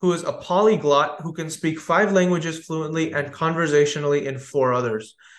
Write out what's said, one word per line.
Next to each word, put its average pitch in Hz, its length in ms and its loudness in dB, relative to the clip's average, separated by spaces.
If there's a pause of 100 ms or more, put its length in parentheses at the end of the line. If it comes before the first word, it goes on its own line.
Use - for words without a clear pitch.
who 180 140 2
is 160 80 -6
a 143 100 -4
polyglot 151 880 2
who 165 140 -8
can 160 160 -8
speak 160 280 -4
five 196 340 0
languages 175 520 0
fluently 160 480 -4
and 135 220 -6
conversationally 147 920 2
in 135 120 -6
four 131 340 0
others. 117 420 -2 (240)